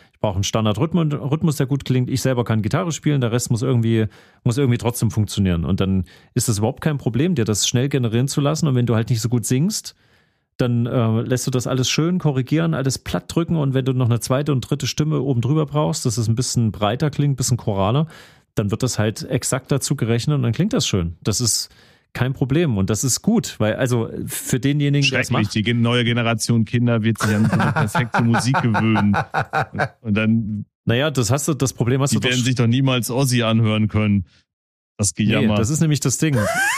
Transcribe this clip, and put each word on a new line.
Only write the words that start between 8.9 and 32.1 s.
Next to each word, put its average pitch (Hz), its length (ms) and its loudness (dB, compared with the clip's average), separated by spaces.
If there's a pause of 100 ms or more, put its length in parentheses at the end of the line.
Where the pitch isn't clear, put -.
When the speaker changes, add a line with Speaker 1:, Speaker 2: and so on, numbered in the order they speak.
Speaker 1:
halt 113 160 0
nicht 117 100 2
so 110 80 -4
gut 120 160 0
singst, 151 500 -2 (640)
dann, 120 300 0
äh, 117 340 2
lässt 127 260 -2
du 139 40 -2
das 127 160 -2
alles 127 240 0
schön 170 280 0
korrigieren, 151 540 0
alles 135 260 -2
platt - 300 -6
drücken. 170 280 -2
Und 139 180 0
wenn 131 100 0
du 131 80 0
noch 127 160 0
eine 117 120 2
zweite 147 320 -2
und 123 100 0
dritte 139 240 -4
Stimme 151 340 -2
oben 123 220 0
drüber 156 240 0
brauchst, 151 400 -2
dass 117 100 0
es 113 120 0
ein 113 80 2
bisschen 113 360 0
breiter 120 380 0
klingt, 143 240 0
ein - 20 -2
bisschen 123 220 0
choraler, 110 480 0 (480)
dann 104 160 0
wird 110 120 -2
das 123 160 -2
halt 107 300 -2
exakt - 420 -4
dazu 139 260 0
gerechnet 117 400 0
und 131 80 0
dann 117 80 0
klingt 180 200 0
das 214 140 0
schön. 85 360 -2
Das 120 200 -2
ist - 260 -2 (460)
kein 127 180 -2
Problem 135 460 0
und 95 100 0
das 107 160 -2
ist 127 160 -2
gut, 208 380 0
weil, 107 160 0
also 120 340 0 (180)
für - 320 -4
denjenigen, 143 520 0
der 139 80 0
das - 100 -2
Speaker 2:
Schrecklich, 113 200 0
Speaker 1:
macht - 60 -10
Speaker 2:
die 110 80 0
gen-, 117 200 0
neue 120 220 2
Generation 117 600 0
Kinder 120 380 0
wird 110 180 0
sich 107 140 0
an 107 160 2
so 170 100 2
eine 156 120 2
perfekte 160 500 0
Musik 131 400 2
gewöhnen. 107 520 2 (460)
Speaker 1:
<laughs> - 400 -6
Speaker 2:
Und 107 160 -2
dann 110 480 0 (220)
Speaker 1:
Naja, 131 240 2
das 127 200 0
hast 143 180 0
du, 165 40 0
das 131 220 0
Problem 131 260 0
hast 139 120 2